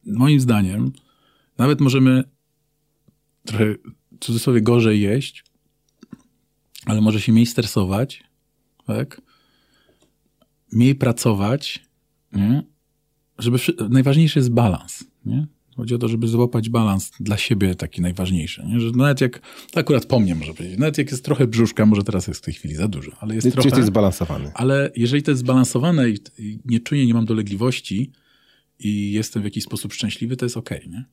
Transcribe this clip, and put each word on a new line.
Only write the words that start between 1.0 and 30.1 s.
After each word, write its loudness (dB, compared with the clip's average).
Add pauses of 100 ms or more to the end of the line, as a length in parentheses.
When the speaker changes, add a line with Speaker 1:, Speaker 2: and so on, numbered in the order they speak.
Speaker 1:
nawet 2
możemy 4 (1200)
trochę, 0 (460)
w -20
cudzysłowie, 0
gorzej 4
jeść, -2 (1400)
ale 0
może 2
się 0
mniej 6
stresować, -2 (640)
tak? -6 (1500)
Mniej 4
pracować, -2 (540)
nie? 0 (760)
Żeby 0
wszy-, -2 (140)
najważniejszy 4
jest 2
balans, 0 (220)
nie? -2 (280)
Chodzi -4
o -4
to, -2
żeby -2
złapać 0
balans 0
dla -2
siebie 0
taki -8
najważniejszy, -4
nie? 0
Że -2
nawet 2
jak, -2 (300)
to -2
akurat 0
po 2
mnie 2
może -8
powiedzieć, -10
nawet 0
jak -4
jest -10
trochę 0
brzuszka, 0
może 4
teraz -4
jest -10
w -20
tej -8
chwili -10
za -4
dużo, -8
ale -8
jest -4
Speaker 2:
Ty, 4
Speaker 1:
trochę. 2
Speaker 2:
jesteś 2
zbalansowany. 0
Speaker 1:
Ale 0
jeżeli 0
to 0
jest 0
zbalansowane 2
i, -2 (220)
i -12
nie 0
czuję, 0
nie 4
mam 2
dolegliwości -4 (680)
i -4
jestem -4
w -6
jakiś -8
sposób -10
szczęśliwy, -6